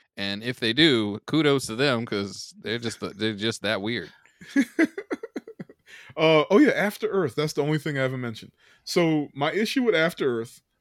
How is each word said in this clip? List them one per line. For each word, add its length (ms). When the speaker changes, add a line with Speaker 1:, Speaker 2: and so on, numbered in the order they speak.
Speaker 1:
and 260
if 160
they 140
do, 540
kudos 400
to 80
them, 300
'cause 540
they're 200
just 200
the, 120
they're 240
just 260
that 200
weird. 280
Speaker 2:
<laughs> 60
Uh, 340
oh 60
yeah, 140
After 360
Earth. 280
That's 180
the 100
only 140
thing 200
I 40
haven't 200
mentioned. 300
So 500
my 200
issue 300
with 120
After 460
Earth, 200